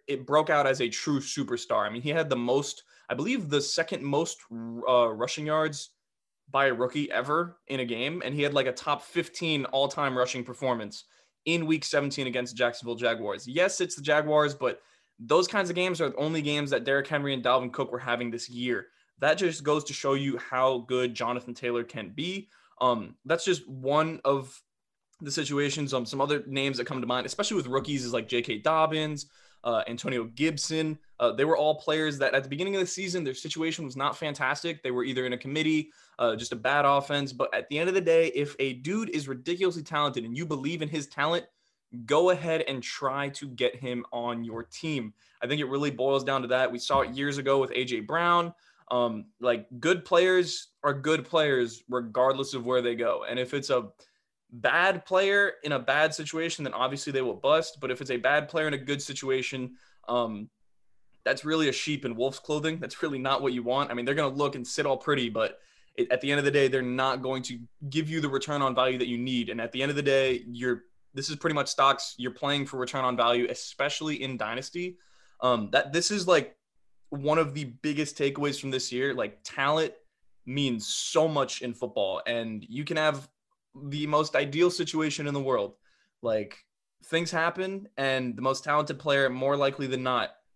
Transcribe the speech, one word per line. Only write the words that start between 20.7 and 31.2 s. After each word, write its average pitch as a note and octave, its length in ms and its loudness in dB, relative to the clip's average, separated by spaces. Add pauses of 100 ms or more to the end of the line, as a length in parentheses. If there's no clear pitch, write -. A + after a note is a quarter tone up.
good B2+ 260 0
Jonathan B2 400 -4
Taylor A#2+ 300 -2
can A2 260 -10
be. F3+ 380 -8 (320)
Um, A#2+ 340 2 (100)
that's E3 200 0
just E3 240 0
one C#3+ 560 0
of C3+ 360 0 (600)
the C#3+ 100 -10
situations. C#3+ 640 -2
Um, B2 100 0
some C3+ 160 -4
other C#3+ 280 2
names C3+ 300 -2
that A#2+ 60 -2
come C3 160 -6
to A#2 60 -4
mind, B2 200 0
especially G3+ 300 -2
with C3+ 120 -2
rookies, C3 360 -2
is, A#2+ 80 -6
like, A2 160 -2
J A#2+ 140 0
K A#2 160 -4
Dobbins, D#3 680 0 (380)
uh, A#2 220 0
Antonio A#2+ 380 -4
Gibson. D#3 760 -2 (220)